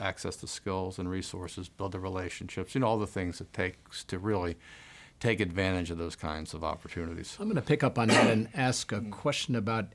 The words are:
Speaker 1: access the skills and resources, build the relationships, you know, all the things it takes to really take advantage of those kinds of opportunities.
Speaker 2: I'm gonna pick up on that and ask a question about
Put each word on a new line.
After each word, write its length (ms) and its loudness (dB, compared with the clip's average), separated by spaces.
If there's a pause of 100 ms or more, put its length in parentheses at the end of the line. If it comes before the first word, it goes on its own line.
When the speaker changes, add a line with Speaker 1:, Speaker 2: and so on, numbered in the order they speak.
Speaker 1:
access 340 -4
the 140 -12
skills 500 -4
and 100 -2
resources, 600 -6
build 240 -6
the 80 -6
relationships, 760 -6
you 60 2
know, 80 4
all 100 4
the 80 0
things 340 -4
it 120 -14
takes 500 -4
to 160 -4
really 380 0 (640)
take 180 2
advantage 540 2
of 40 -4
those 200 -4
kinds 380 -6
of 100 -6
opportunities. 760 -6
Speaker 2:
I'm 80 -4
gonna 160 2
pick 220 4
up 160 4
on 80 6
that 220 8
and 220 4
ask 380 0
a 100 -2
question 540 -2
about 400 0